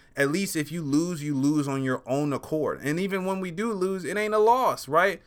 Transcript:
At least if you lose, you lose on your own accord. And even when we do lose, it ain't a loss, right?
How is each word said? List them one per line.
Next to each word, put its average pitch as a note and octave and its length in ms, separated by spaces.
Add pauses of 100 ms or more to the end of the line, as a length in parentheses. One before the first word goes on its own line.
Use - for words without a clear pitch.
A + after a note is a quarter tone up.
(160)
At C#3 160
least F#3+ 240
if D3+ 160
you E3+ 100
lose, D#3 400
you D3 100
lose C#3+ 360
on C3+ 160
your C3 200
own C#3+ 280
accord. B2+ 500
And D3 160
even F#3+ 260
when F#3+ 140
we F#3 140
do G#3+ 200
lose, F#3+ 320
it E3+ 120
ain't G#3+ 180
a G#3+ 40
loss, A3 500
right? E3+ 380